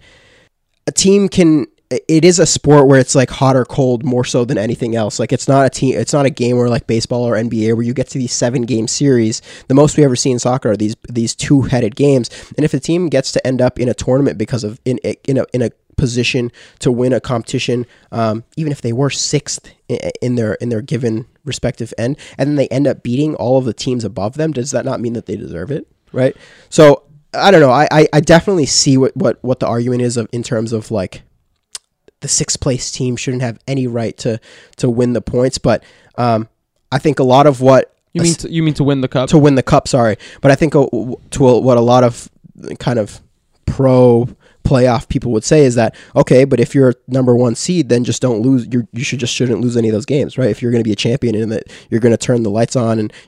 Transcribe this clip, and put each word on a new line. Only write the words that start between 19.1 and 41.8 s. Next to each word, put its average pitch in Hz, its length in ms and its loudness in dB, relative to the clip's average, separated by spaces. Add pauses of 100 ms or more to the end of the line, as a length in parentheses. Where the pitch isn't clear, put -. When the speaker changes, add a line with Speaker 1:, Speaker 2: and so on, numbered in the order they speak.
Speaker 1:
i-, 123 220 -6 (100)
in 123 140 -2
their, 113 200 -2
in 120 120 -8
their 113 140 -4
given 117 440 -4 (200)
respective 123 520 -8
end, 123 200 -4 (200)
and 139 120 -2
then 147 80 -2
they 131 100 0
end 139 180 0
up 131 160 -2
beating 143 340 -2
all 123 220 0
of 127 60 0
the 117 100 -4
teams 123 300 -6
above 104 300 -6
them, 156 180 -4
does 127 200 -6
that 120 120 -4
not 123 160 -6
mean 117 140 -6
that 117 120 -10
they 101 120 -8
deserve 85 340 -10
it? 190 160 -10 (240)
Right? 127 240 -2 (320)
So, 147 360 6 (300)
I 151 160 2
don't 180 120 6
know. 135 100 6
I, 143 200 2
I, 151 200 4
I 151 80 2
definitely 170 460 2
see - 320 2
what, 131 180 2
what, 127 260 -2
what 127 200 -4
the - 60 -2
argument 120 340 -2
is 120 160 -2
of, 113 160 -4
in 117 100 -6
terms 117 300 -4
of, 107 180 -6
like, 98 300 -6 (1000)
the 143 80 -12
sixth - 320 -4
place 127 320 -4
team 127 240 -4
shouldn't 127 280 -6
have 117 220 -6
any 135 220 -4
right 117 300 -6
to, 117 240 -4 (340)
to 131 140 0
win 123 240 0
the 110 80 -2
points. 127 380 -2
But, 113 220 0 (360)
um, 113 320 0 (420)
I 131 80 0
think 147 200 0
a 143 40 2
lot 131 240 6
of 127 140 0
what 131 340 4 (160)
Speaker 2:
You 170 80 -6
Speaker 1:
a 170 40 0
Speaker 2:
mean 170 100 2
Speaker 1:
s-, - 60 -8
Speaker 2:
to, - 120 -12
you 160 120 -2
mean 156 100 0
to 147 100 -2
win 139 160 0
the 127 80 -2
cup? 127 220 -2
Speaker 1:
to 170 80 6
win 143 180 6
the 127 80 0
cup, - 240 2
sorry. 117 300 2 (240)
But 139 100 4
I 139 40 4
think, 156 200 0
uh, 143 160 4
w-, 117 300 -6 (100)
to 135 160 2
a, 120 120 6
what 123 180 2
a 120 40 4